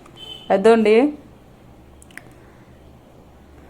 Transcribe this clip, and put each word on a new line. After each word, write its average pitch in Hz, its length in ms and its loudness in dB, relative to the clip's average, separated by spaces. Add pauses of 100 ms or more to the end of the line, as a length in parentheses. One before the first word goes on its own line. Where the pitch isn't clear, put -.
(520)
అదండి, 220 640 2 (2500)